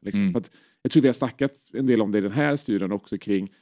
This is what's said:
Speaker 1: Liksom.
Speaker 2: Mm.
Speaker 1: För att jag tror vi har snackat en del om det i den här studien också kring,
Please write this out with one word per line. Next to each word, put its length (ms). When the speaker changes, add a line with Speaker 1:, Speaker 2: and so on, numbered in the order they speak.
Speaker 1:
Liksom. 180
Speaker 2:
Mm. 120
Speaker 1:
För 80
att 100
jag 100
tror 100
vi 60
har 60
snackat 380
en 140
del 160
om 100
det 60
i 20
den 120
här 240
studien 360
också 260
kring, 300